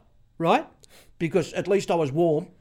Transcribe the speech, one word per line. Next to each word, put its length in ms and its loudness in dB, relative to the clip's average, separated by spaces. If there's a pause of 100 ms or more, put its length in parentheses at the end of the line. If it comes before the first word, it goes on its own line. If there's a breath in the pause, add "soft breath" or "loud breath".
(380)
right? 280 2 (520 soft breath)
Because 360 -2
at 120 -4
least 240 0
I 40 0
was 180 0
warm, 360 0 (120 soft breath)